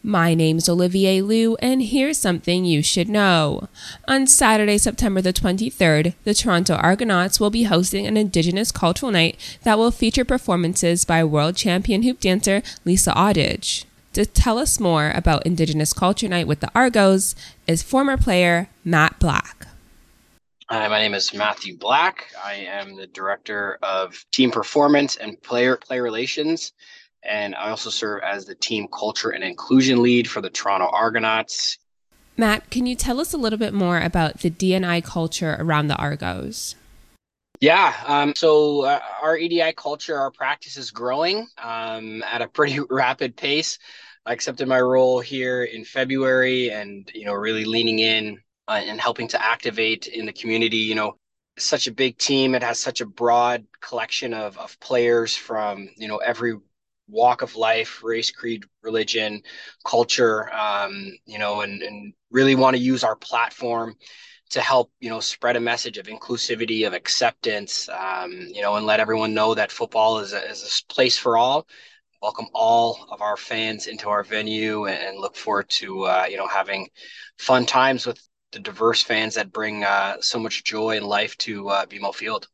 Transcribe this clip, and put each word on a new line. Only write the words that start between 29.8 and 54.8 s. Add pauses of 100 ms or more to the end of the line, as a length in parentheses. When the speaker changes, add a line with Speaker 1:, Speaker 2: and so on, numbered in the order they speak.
Speaker 2:
Lead
for
the
Toronto
Argonauts. (580)
Speaker 1:
Matt,
can
you
tell
us
a
little
bit
more
about
the
D
and
I
culture
around
the
Argos? (840)
Speaker 2:
Yeah, (120)
um,
so,
uh, (220)
our
E
D
I
culture,
our
practice
is
growing, (160)
um,
at
a
pretty
<laughs>
rapid
pace. (460)
I
accepted
my
role
here
in
February
and,
you
know,
really
leaning
in, (280)
uh,
and
helping
to
activate
in
the
community.
You
know, (420)
such
a
big
team.
It
has
such
a
broad (140)
collection
of,
of